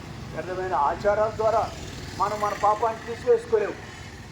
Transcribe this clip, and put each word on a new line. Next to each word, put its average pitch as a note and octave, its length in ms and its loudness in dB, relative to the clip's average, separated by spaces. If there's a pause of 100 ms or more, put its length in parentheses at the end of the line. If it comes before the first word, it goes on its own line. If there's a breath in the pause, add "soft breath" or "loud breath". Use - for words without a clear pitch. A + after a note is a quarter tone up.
(320)
వ్యర్థమైన F3+ 420 -4
ఆచారాల G3+ 640 2
ద్వారా A3 340 2 (480)
మనం G#3 220 0
మన G#3 120 0 (100)
పాపాన్ని A3 520 2
తీసివేసుకోలేము. A3+ 800 2 (380)